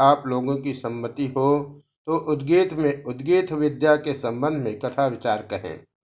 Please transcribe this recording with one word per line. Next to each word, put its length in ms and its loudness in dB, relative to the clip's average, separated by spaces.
आप 280 6
लोगों 300 -2
की 160 -6
सम्मति 540 -6
हो 540 0
तो 120 0
उद्गीत 560 2
में 300 0
उद्गीत 480 0
विद्या 440 2
के 180 -2
संबंध 440 -2
में 220 -4
कथा 280 0
विचार 340 -2
कहें, 420 -8